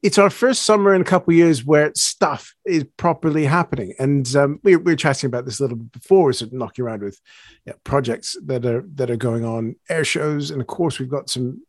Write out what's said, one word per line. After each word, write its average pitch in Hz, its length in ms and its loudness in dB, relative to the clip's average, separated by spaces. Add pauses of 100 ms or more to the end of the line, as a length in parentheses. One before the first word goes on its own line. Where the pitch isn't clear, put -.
it's - 160 2
our 202 120 6
first 254 340 0
summer 202 300 4
in 185 80 4
a - 40 0
couple 180 280 2
of 165 40 8
years 160 280 4
where 151 300 4
stuff - 580 -4 (120)
is 165 200 0 (120)
properly 156 480 0
happening. 139 540 -2
And, 135 360 0
um, 143 280 2
we, 190 120 6
we 170 160 2
were 151 60 0
chatting 139 300 0
about 123 180 -4
this 123 140 -10
a 143 40 0
little 123 140 -4
bit 113 160 -14
before, 180 400 4
sort 113 180 -8
of 127 60 -10
knocking 127 260 -8
around 113 200 -6
with, 98 160 -10 (460)
yeah, - 80 -14 (120)
projects 127 500 -2 (100)
that 127 200 -4
are, 120 200 -2 (100)
that 127 140 -4
are 120 80 -2
going 117 280 -2
on, 117 320 -6 (120)
air 165 140 -2
shows, 147 480 -4
and 143 80 -6
of 127 80 -6
course 170 320 -4
we've 127 100 -8
got 139 200 -8
some 131 400 -6